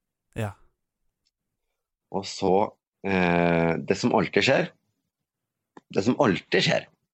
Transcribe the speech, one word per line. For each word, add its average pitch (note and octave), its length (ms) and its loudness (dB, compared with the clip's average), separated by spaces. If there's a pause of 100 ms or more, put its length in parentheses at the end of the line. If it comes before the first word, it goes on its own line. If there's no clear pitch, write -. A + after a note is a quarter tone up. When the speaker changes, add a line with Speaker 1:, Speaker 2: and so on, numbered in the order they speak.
(360)
Speaker 1:
Ja. G#2 160 -8 (1600)
Speaker 2:
Og F#2+ 120 -6
så, - 280 -2 (520)
eh, F2 720 2
det D2 220 -2
som - 160 -2
alltid G2+ 320 0
skjer, D#3+ 220 2 (1200)
det - 140 -2
som B2 140 2
alltid C3+ 460 2
skjer, - 220 -2 (260)